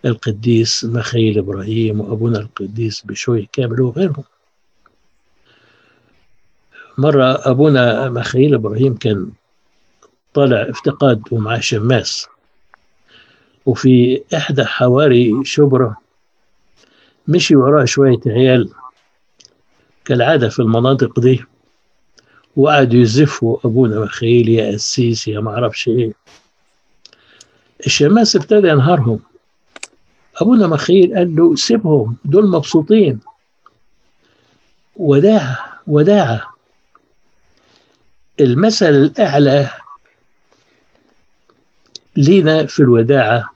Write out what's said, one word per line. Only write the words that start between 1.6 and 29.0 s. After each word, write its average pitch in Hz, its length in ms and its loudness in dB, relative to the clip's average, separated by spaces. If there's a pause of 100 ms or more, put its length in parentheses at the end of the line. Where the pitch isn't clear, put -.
وأبونا 110 380 -4
القديس 104 640 -10
بشوي 101 480 -6
كامل 120 280 -4
وغيرهم. 143 420 -4 (2750)
مرة 135 520 0
أبونا 127 600 2
مخيل 127 440 0
إبراهيم 113 440 -2
كان 101 340 -4 (1000)
طالع 127 360 0
افتقاد 131 520 -2 (100)
ومعاه 113 280 -4
شماس، 113 680 -4 (1400)
وفي 127 560 2 (140)
إحدى 143 300 -2
حواري 123 680 2 (100)
شبرا 127 520 0 (1300)
مشي 156 280 2
وراه 135 300 4
شوية 127 420 2
عيال 123 420 2 (1400)
كالعادة 123 440 0
في - 100 -8
المناطق 120 600 0
دي، 127 260 0 (1080)
وقعدوا 135 440 2
يزفوا: 120 680 0
"أبونا 113 340 0
مخيل، 113 500 0
يا 110 220 0
قسيس، 113 560 -4
يا 107 120 -8
معرفش 110 480 -6
إيه". 113 260 -2 (1700)
الشماس 202 500 2
ابتدى 202 320 2
ينهارهم. 135 520 2 (1160)